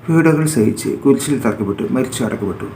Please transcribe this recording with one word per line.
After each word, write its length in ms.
പീഡകൾ 460
സഹിച്ച് 440
കുരിശിൽ 420
തറക്കപ്പെട്ട് 500
മരിച്ചു 320
അടക്കപ്പെട്ടു. 520